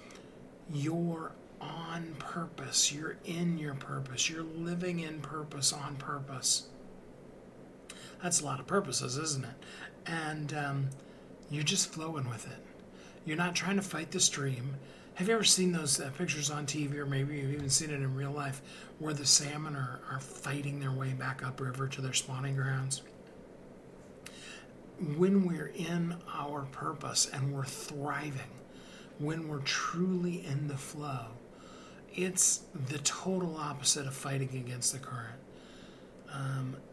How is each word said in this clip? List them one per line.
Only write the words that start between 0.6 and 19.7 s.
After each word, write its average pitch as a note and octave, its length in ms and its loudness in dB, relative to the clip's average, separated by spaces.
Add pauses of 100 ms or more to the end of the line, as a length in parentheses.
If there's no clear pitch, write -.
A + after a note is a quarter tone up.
you're D#3+ 640 0 (300)
on E3 580 -6
purpose, - 720 2
you're D3+ 320 -4
in F3 340 2
your D3 180 -2
purpose, C3+ 540 0
you're D#3+ 140 -2
living E3+ 560 0
in D#3 220 -4
purpose, D3+ 500 0
on C#3+ 240 -2
purpose. C3+ 680 0 (1600)
That's E3+ 200 4
a D3+ 40 0
lot C3+ 140 0
of - 80 -8
purposes, C3 480 4
isn't C#3+ 300 0
it? A#2 100 -8 (500)
And, D#3 480 -2
um, C#3 360 2 (600)
you're D3+ 140 2
just F#3+ 300 4
flowing D#3 340 -2
with A#2 180 -4
it. - 200 -10 (600)
You're D#3 120 0
not F3 180 4
trying F3+ 200 4
to G3 80 4
fight D#3+ 280 -4
the F#3 80 2
stream. C3+ 580 2 (380)
Have F3+ 120 2
you A3+ 80 8
ever G#3+ 80 6
seen F3+ 280 8
those, D#3 280 4
uh, C#3+ 180 -2
pictures D3+ 320 2
on D3 160 -2
T D3 220 0
V, D3 100 0
or D3 80 -2
maybe C#3 320 2
you've C#3 160 2
even D3 160 0
seen D3+ 220 4
it C#3+ 100 0
in C3 140 2
real C#3 160 -2
life, C#3+ 300 -2 (360)
where D#3 160 0
the C#3+ 120 0
salmon D3 500 4